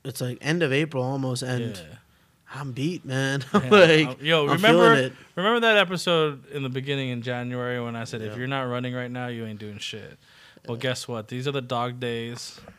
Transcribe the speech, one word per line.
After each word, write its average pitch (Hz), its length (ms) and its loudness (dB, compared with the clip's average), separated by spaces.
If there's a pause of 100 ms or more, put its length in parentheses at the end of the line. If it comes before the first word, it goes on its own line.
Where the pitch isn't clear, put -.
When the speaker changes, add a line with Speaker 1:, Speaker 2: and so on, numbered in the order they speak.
Speaker 1:
It's, 127 180 -8
like, 123 200 -4
end 165 200 0
of 143 100 2
April 139 320 0
almost, 131 380 -2
and 120 340 -4
Speaker 2:
Yeah. 87 80 -14 (680)
Speaker 1:
I'm 139 200 -10
beat, 147 320 -4
man. 135 440 -2
<laughs> - 40 -20
I'm 202 100 4
Speaker 2:
Yeah. 127 80 -2
Speaker 1:
like, 160 360 8
Speaker 2:
Uh, 127 140 -6
yo, 156 240 2
Speaker 1:
I'm 143 80 2
Speaker 2:
remember, 180 420 8
Speaker 1:
feeling 131 100 2
it. 131 80 -6 (220)
Speaker 2:
remember 220 260 2
that 226 160 6
episode 165 760 2
in 143 120 -4
the 131 60 -2
beginning 135 400 -4
in 120 140 -6
January 123 600 -4
when 117 120 -8
I 117 80 -8
said, 113 180 -8
"If 107 120 -8
Speaker 1:
Yeah. 117 60 -10
Speaker 2:
you're 127 80 -6
not 135 160 -2
running 123 300 -4
right 123 160 -8
now, 123 180 -8
you 117 180 -8
ain't 107 140 -10
doing 104 200 -12
shit." - 380 -12 (500)
Well, 120 100 -6
Speaker 1:
Yeah. 117 60 -12
Speaker 2:
guess 127 240 -4
what? 113 200 -8
These 127 200 -6
are 143 40 -4
the 139 100 -4
dog 123 380 -4
days 117 600 -8 (200)